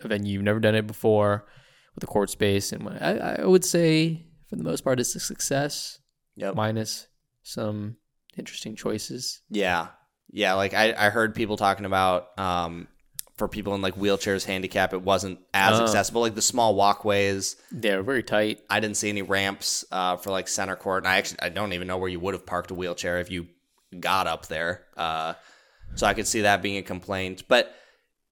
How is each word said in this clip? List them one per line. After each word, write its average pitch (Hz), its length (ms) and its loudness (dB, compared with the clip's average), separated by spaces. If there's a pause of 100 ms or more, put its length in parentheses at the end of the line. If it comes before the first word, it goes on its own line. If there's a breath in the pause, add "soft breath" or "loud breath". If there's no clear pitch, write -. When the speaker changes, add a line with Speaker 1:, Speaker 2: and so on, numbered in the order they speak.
Speaker 1:
a 117 40 -10
venue, 101 260 -2
you've 98 100 -2
never 104 180 2
done 107 140 4
it 107 120 0
before 107 580 2 (500 soft breath)
with - 60 -12
the - 60 -10
court 101 220 0
space, 101 420 0
and - 160 -8
I, - 520 -2
I - 60 -2
would 185 200 6
say 160 600 2 (220)
for - 80 -10
the - 80 -8
most 160 220 -4
part 127 160 2
it's - 140 -2
a - 40 -10
success, - 800 -4 (360)
Speaker 2:
Yep. 98 200 -4
Speaker 1:
minus 110 520 -2 (360)
some 107 540 -6 (400)
interesting - 380 -12
choices. - 720 -6
Speaker 2:
Yeah. 90 380 0 (440)
Yeah, 98 220 2
like, 98 220 0
I, 110 180 4
I 104 160 4
heard 110 260 0
people 107 220 -2
talking 98 280 0
about, 92 540 2
um, 87 480 -2 (500)
for 107 100 -2
people 101 260 -4
in, 98 80 -2
like, 95 140 -2
wheelchairs, 98 500 0
handicap, 95 480 0
it 92 80 -4
wasn't 92 380 0 (160)
as 101 240 6
Speaker 1:
Oh. 117 40 4
Speaker 2:
accessible. 107 380 2
Like, 110 140 2
the 107 60 -4
small 117 340 2
walkways. 101 800 2 (160 soft breath)
Speaker 1:
They're 104 320 0
very 123 180 -2
tight. 107 380 0 (100)
Speaker 2:
I 104 100 2
didn't 104 180 -4
see 107 120 -2
any 101 140 -4
ramps, 98 680 -2
uh, 90 260 0
for, 101 120 -10
like, 95 180 -2
center 95 280 -4
court. 95 280 -2
And 90 80 2
I 92 60 6
actually, 101 240 -2
I 87 80 -2
don't 95 240 -4
even 90 140 -6
know 92 100 -4
where 92 120 -2
you 90 100 -6
would 95 160 -2
have - 100 -10
parked 87 240 -6
a 92 60 -8
wheelchair 87 440 -4
if 87 120 -6
you 85 160 -6 (520)
got 90 280 0
up 80 200 -4
there. 82 380 -4 (100)
Uh, 80 380 -4 (600 soft breath)
so 117 100 0
I 101 80 4
could 101 140 -2
see 113 140 0
that 101 200 6
being 98 160 -2
a 95 60 -6
complaint. 92 640 -6
But 120 260 4 (580 soft breath)